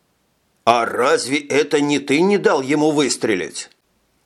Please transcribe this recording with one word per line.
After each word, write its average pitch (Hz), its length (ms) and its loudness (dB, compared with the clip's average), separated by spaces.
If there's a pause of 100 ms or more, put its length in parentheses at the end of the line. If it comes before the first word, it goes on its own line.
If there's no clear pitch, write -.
(640)
"А 117 220 2
разве 135 520 0
это 143 440 0
не 147 160 0
ты 143 240 0
не 202 160 2
дал 160 240 2
ему 147 280 0
выстрелить?" 117 800 -4 (560)